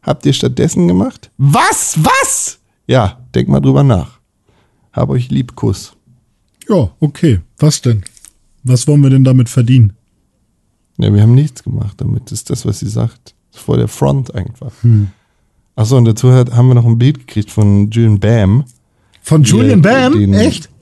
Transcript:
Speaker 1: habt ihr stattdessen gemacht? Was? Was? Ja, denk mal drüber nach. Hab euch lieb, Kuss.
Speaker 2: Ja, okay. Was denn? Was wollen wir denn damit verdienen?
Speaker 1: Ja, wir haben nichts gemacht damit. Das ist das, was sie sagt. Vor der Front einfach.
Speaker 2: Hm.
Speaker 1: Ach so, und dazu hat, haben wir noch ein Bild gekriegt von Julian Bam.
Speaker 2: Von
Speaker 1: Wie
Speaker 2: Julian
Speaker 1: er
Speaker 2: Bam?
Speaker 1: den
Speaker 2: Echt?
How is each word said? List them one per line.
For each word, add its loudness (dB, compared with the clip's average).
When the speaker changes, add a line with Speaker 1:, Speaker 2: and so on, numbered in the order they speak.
Speaker 1:
habt -6
ihr 2
stattdessen -2
gemacht? -4
Was? 0
Was? -2
Ja, 0
denk -2
mal 0
drüber 2
nach. -2
Hab -4
euch -4
lieb, -6
Kuss. -6
Speaker 2:
Ja, 0
okay. 0
Was 0
denn? -2
Was 0
wollen 2
wir 4
denn 4
damit 2
verdienen? 2
Speaker 1:
Ja, 0
wir 2
haben 4
nichts -2
gemacht -8
damit. -6
Das -16
ist -12
das, -8
was -4
sie -8
sagt. -8
Vor -6
der -2
Front -4
einfach. -10
Speaker 2:
Hm. 2
Speaker 1:
Ach -2
so, 0
und 4
dazu 2
hat, 2
haben 4
wir 4
noch 2
ein 2
Bild 0
gekriegt -6
von 2
Julian 2
Bam. 0
Speaker 2:
Von 2
Speaker 1:
Wie 0
Speaker 2:
Julian 4
Speaker 1:
er 2
Speaker 2:
Bam? 2
Speaker 1:
den 2
Speaker 2:
Echt? 0